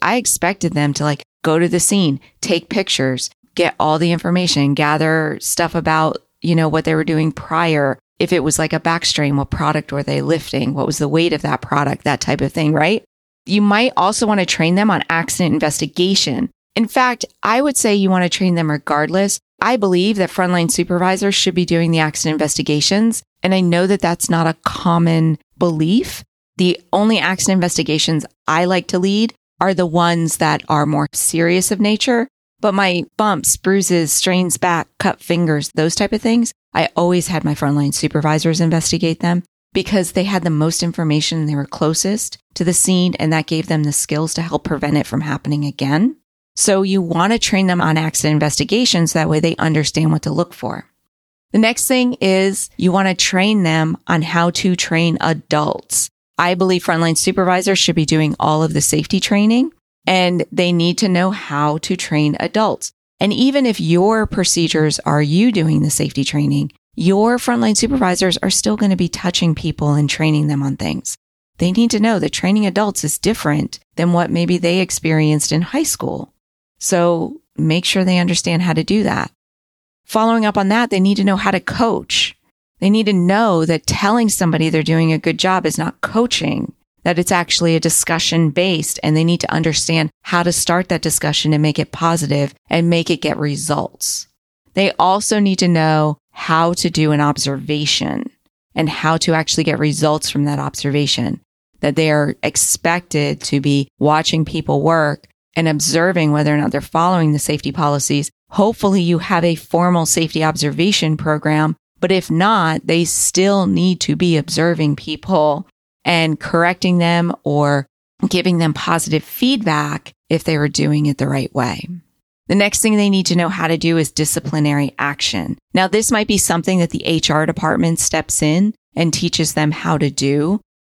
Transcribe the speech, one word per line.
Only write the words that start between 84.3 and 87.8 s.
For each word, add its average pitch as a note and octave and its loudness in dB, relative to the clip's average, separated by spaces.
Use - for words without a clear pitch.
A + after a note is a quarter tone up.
they're D#3+ 0
doing D#3+ 2
a D#3+ 2
good E3 -2
job F#3 0
is D#3+ -2
not - -6
coaching, - -2
that E3+ 0
it's F3 -2
actually E3+ 2
a D#3+ 2
discussion E3 0